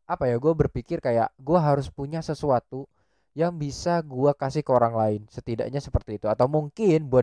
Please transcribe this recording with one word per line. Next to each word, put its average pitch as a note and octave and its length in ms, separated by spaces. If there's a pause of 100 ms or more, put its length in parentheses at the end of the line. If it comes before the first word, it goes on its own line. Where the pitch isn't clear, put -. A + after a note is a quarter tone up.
apa E3 160
ya, A#2+ 160
gua D#3+ 160
berpikir B2 400
kayak A#2 400
gua D#3+ 240
harus C#3+ 320
punya D3+ 320
sesuatu C3+ 640 (480)
yang E3+ 160
bisa E3 480
gua C#3+ 320
kasih C#3 320
ke C3+ 80
orang A#2 240
lain, G#2+ 320
setidaknya A#2 480
seperti - 400
itu. - 80
Atau A2 240
mungkin D#3 560
buat B2+ 180